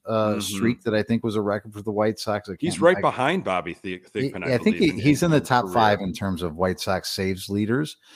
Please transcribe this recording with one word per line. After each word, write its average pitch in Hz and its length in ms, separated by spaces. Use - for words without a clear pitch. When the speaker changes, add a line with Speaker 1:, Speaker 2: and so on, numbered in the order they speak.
Speaker 1:
uh, 107 280
Speaker 2:
Mm-hmm. 104 80
Speaker 1:
streak 104 420
that 110 100
I 107 80
think 113 220
was 110 120
a 110 60
record 104 320
for 104 80
the 107 100
White 107 280
Sox. 104 280
I 98 120
Speaker 2:
He's 160 160
Speaker 1:
can't, - 80
Speaker 2:
right 175 140
Speaker 1:
I 202 40
Speaker 2:
behind 139 420
Bobby 90 300
Thig-, 92 380
Thigpen, 104 340
Speaker 1:
He, 107 60
Speaker 2:
I 123 40
Speaker 1:
I - 40
think - 180
Speaker 2:
believe, 160 160
Speaker 1:
he, 107 60
Speaker 2:
in, - 0
Speaker 1:
he's 139 240
in 170 80
the 156 60
Speaker 2:
in 131 60
Speaker 1:
top 123 200
Speaker 2:
career. 92 100
Speaker 1:
five 107 260
in 95 140
terms 92 300
of 80 120
White 92 240
Sox 92 300
saves 95 400
leaders. 107 480